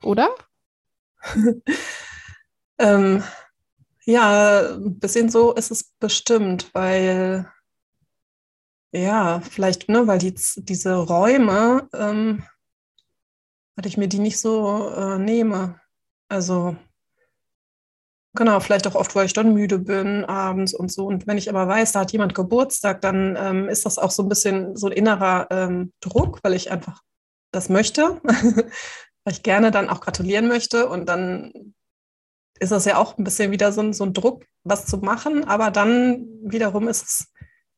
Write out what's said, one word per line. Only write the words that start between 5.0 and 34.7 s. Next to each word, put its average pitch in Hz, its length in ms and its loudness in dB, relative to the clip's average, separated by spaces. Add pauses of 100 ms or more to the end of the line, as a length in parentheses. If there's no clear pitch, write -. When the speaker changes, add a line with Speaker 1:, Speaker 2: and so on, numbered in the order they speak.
Speaker 2:
so 233 240 4
ist - 180 -4
es - 280 -8
bestimmt, 202 760 0
weil, 185 760 0 (1400)
ja, 180 500 0
vielleicht, - 480 -2
ne, 226 180 4
weil 190 120 4
die, 185 160 -2 (220)
diese 190 380 -4
Räume, 214 960 4
ähm, 214 500 -2 (1300)
weil 196 120 -10
ich 185 100 -6
mir 202 100 0
die 196 120 -2
nicht 214 200 -2
so, 214 500 -2
äh, 196 280 -4
nehme. 202 600 0 (500)
Also, 180 460 -2 (1600)
genau, 220 260 4
vielleicht 202 280 0
auch 190 80 -4
oft, - 200 -2
weil 196 100 4
ich 185 80 -4
dann 220 200 4
müde 202 260 2
bin 196 460 -2
abends 190 480 -2
und 180 180 -6
so. 196 160 -6
Und 190 200 -4
wenn 208 100 0
ich 190 120 -4
aber 190 180 0
weiß, 220 260 2
da 196 80 0
hat 185 100 -2
jemand 202 240 0
Geburtstag, 196 640 0
dann, 190 360 0
ähm, 196 320 -2
ist 208 160 -4
das 208 120 -4
auch 185 140 0
so 202 120 -2
ein 190 60 -2
bisschen 190 460 -2
so 202 120 -4
ein 190 60 -2
innerer, 190 580 2
ähm, 180 500 -4
Druck, - 420 0
weil 190 100 2
ich 185 180 -4
einfach 180 300 -10 (500)
das 185 180 -6
möchte, 254 520 2
<laughs> - 20 -14
weil - 1080 0
ich - 100 -12
gerne 214 280 4
dann 202 180 0
auch 190 120 -4
gratulieren 196 460 -2
möchte. 240 420 0
Und 175 180 -6
dann 185 680 -6 (840)
ist 190 120 -2
das 196 140 2
ja 202 120 4
auch 202 200 0
ein 202 80 -4
bisschen 196 260 -2
wieder 202 220 2
so 214 80 -2
ein, 214 120 0
so 202 120 -4
ein 190 80 -4
Druck, 233 320 -2 (180)
was 196 220 -4